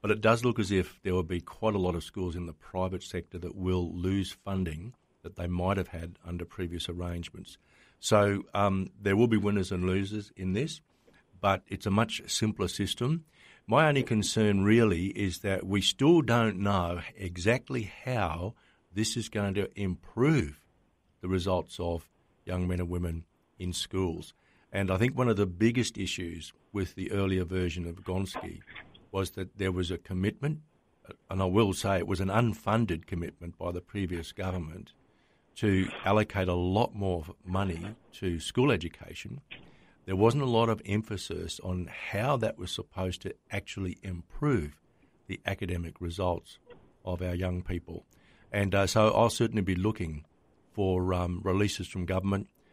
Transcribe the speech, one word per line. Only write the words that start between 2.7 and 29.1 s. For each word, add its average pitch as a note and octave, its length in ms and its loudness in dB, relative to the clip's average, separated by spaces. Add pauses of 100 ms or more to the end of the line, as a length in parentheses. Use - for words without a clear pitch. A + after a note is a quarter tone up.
sector - 360 -10
that F2 180 -10
will F2+ 360 0
lose F#2 380 0 (140)
funding F#2 500 -4 (280)
that F#2 140 -14
they F2 120 -4
might F2+ 280 0
have F#2 120 -2
had E2+ 360 -12
under F2 200 -6
previous E2+ 440 -6
arrangements. F2 720 -8 (420)
So, G2+ 440 4 (100)
um, G2 360 2 (100)
there G2+ 160 4
will A#2 120 6
be A2+ 80 4
winners G2+ 360 2
and F2+ 120 0
losers G2 520 -2
in F#2+ 160 -2
this, C3 280 -2 (600)
but G2 260 2
it's - 200 -6
a G#2 40 2
much A2 360 2
simpler G#2 420 0
system. B2 560 -2 (420)
My C#3+ 220 4
only C#3 160 4
concern G#2 600 2
really G2+ 440 6
is G2 320 -4
that F#2+ 260 -2
we G2 160 0
still D#3+ 400 6
don't A#2 360 2
know F2+ 420 0 (160)
exactly G2+ 760 -2 (120)
how G2 500 -2 (400)
this A2 220 0
is A2+ 120 -4
going G2+ 260 -2
to G2 140 -2 (100)
improve G2+ 840 0 (600)
the F#2 80 -8
results F#2 520 0
of E2+ 280 -4 (380)
young F2+ 220 -2
men F2+ 120 0
and F2 80 -4
women F2 360 -4 (340)
in F2+ 140 -4
schools. E2+ 600 -4 (400)
And G2 180 -2
I F#2+ 60 2
think A#2+ 220 2
one B2+ 100 2
of A2 80 4
the G2+ 100 2
biggest A2 520 0
issues E2+ 540 -6 (200)
with F#2+ 220 -4
the F#2+ 160 -6
earlier F#2+ 340 2
version F2 420 -2
of E2+ 180 -12
Gonski F#2 560 -6 (500)